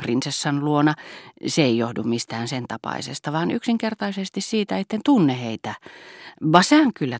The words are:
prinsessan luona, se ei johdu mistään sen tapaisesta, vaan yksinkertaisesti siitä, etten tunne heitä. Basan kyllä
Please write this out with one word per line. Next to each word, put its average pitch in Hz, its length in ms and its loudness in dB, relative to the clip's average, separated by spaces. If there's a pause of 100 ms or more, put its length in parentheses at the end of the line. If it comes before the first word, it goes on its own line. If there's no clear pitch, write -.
prinsessan 143 600 -2
luona, 147 300 4 (520)
se 143 160 2
ei 117 160 4
johdu 117 240 -2
mistään 117 460 -4
sen 127 200 -6
tapaisesta, 135 640 -8
vaan 165 180 0
yksinkertaisesti 208 880 -4
siitä, 196 380 -2
etten 214 260 -6
tunne 156 360 4
heitä. 110 340 -6 (720)
Basan 190 480 6
kyllä 123 260 -4